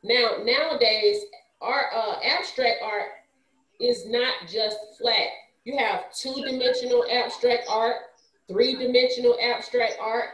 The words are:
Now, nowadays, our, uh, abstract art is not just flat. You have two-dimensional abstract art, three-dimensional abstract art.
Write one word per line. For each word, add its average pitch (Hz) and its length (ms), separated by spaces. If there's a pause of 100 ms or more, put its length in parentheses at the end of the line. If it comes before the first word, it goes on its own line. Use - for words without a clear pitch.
Now, 226 400
nowadays, 226 720 (440)
our, 254 320
uh, 214 300
abstract 240 600
art 208 240 (720)
is 240 260
not 240 280 (140)
just 214 300 (220)
flat. 226 300 (340)
You 269 140
have 208 360
two-dimensional 254 960
abstract 240 600
art, 220 260 (540)
three-dimensional 247 920
abstract 233 600
art. 220 320